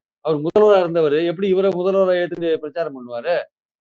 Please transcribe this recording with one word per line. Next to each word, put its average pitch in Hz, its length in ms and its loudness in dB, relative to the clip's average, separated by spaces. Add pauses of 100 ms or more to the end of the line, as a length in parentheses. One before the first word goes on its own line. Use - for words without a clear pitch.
(220)
அவர் 151 200 -2
முதல்வரா 202 360 4
இருந்தவரு, 165 480 2
எப்படி 170 220 -2
இவரை 190 240 2
முதல்வரா 185 460 0
ஏத்துட்டு 170 380 -2
பிரச்சாரம் 156 400 -6
பண்ணுவாரு? 123 400 -6 (460)